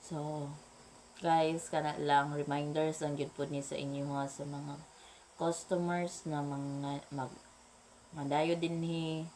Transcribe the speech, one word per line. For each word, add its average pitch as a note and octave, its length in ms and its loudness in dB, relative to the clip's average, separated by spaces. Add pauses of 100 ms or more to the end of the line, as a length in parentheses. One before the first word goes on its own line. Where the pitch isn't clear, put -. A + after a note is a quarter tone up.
So, D3+ 460 -4 (720)
guys, E3 480 4
kana D3+ 240 0
lang, D3 400 4
reminders D3 640 0
lang D3 160 0
yun C#3+ 160 -2
po C#3+ 160 -4
ni C#3+ 160 -2
sa - 160 -6
inyo C#3 320 -4
ha, C#3 160 0
sa D3 160 -8
mga C#3+ 320 -6 (640)
customers F3 880 0
na D3 160 0
mga C#3 640 -4 (100)
mag-, B2+ 280 -6 (680)
madayo D#3 480 2
dinhi E3 640 0 (120)